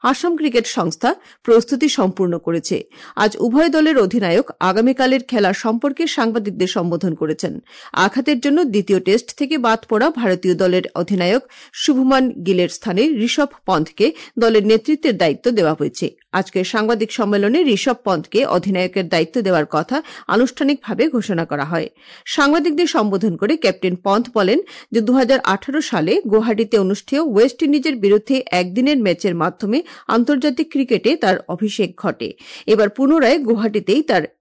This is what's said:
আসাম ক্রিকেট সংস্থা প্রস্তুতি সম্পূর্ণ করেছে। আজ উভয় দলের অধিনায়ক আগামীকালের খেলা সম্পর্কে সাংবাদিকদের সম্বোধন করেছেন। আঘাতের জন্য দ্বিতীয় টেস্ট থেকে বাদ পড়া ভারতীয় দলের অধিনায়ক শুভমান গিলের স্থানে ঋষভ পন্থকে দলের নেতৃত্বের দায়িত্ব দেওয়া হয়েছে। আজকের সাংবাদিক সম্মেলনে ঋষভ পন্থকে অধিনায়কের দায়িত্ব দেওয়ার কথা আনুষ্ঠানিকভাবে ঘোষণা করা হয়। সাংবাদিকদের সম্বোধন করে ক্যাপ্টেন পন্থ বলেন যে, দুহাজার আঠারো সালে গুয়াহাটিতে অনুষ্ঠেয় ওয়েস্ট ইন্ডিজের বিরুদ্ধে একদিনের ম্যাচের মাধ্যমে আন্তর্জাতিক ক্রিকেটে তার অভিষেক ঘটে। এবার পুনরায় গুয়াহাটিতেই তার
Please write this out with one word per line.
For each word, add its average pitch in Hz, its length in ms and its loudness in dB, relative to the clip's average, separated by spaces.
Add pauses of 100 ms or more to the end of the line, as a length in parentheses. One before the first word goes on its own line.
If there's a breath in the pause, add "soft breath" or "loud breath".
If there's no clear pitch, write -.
আসাম 311 340 0
ক্রিকেট 240 300 0
সংস্থা - 480 -2 (280 loud breath)
প্রস্তুতি 240 460 2
সম্পূর্ণ 185 500 0
করেছে। 165 460 -4 (320 loud breath)
আজ 208 240 0
উভয় 277 280 2
দলের 311 300 4
অধিনায়ক 202 520 0 (100)
আগামীকালের 254 640 2
খেলা 208 300 0
সম্পর্কে 247 540 -2
সাংবাদিকদের 220 600 -2
সম্বোধন 170 480 -2
করেছেন। 156 480 -6 (300 loud breath)
আঘাতের 262 480 0
জন্য 294 240 2
দ্বিতীয় 202 360 0
টেস্ট 190 340 -2
থেকে 294 240 -4
বাদ 226 200 0 (100)
পড়া 226 220 0
ভারতীয় 185 440 0
দলের 180 280 2 (120)
অধিনায়ক 180 480 0 (300 loud breath)
শুভমান 262 580 2
গিলের 180 380 0
স্থানে 190 340 -2
ঋষভ 285 440 0 (200)
পন্থকে 190 460 0 (260 loud breath)
দলের 226 280 4
নেতৃত্বের 220 520 2
দায়িত্ব 170 320 0
দেওয়া 165 280 2
হয়েছে। - 380 -6 (160)
আজকের 185 320 -2
সাংবাদিক 220 480 -2
সম্মেলনে 208 500 0
ঋষভ 240 320 2 (100)
পন্থকে 196 400 0
অধিনায়কের 185 640 -2
দায়িত্ব 170 320 0
দেওয়ার 180 300 0
কথা 254 320 -2 (240 loud breath)
আনুষ্ঠানিকভাবে 247 840 -2
ঘোষণা 202 360 -2
করা 143 200 -6
হয়। 160 240 -4 (360 loud breath)
সাংবাদিকদের 302 640 2
সম্বোধন 202 500 0
করে 285 200 0
ক্যাপ্টেন 185 400 -2
পন্থ 202 380 0
বলেন 220 260 2 (320 loud breath)
যে, 226 80 2
দুহাজার 247 440 2
আঠারো 262 360 -2
সালে 202 460 0
গুয়াহাটিতে 220 520 0
অনুষ্ঠেয় 202 400 -2
ওয়েস্ট 262 440 0
ইন্ডিজের 285 340 0
বিরুদ্ধে 208 540 2
একদিনের 202 480 0
ম্যাচের 185 360 0
মাধ্যমে 196 480 -2 (240 loud breath)
আন্তর্জাতিক 277 640 0
ক্রিকেটে 254 460 0
তার 190 200 0 (120)
অভিষেক 185 480 -4
ঘটে। - 360 -6 (340 loud breath)
এবার 214 220 2
পুনরায় 277 500 2
গুয়াহাটিতেই 220 640 0
তার 190 200 0 (180)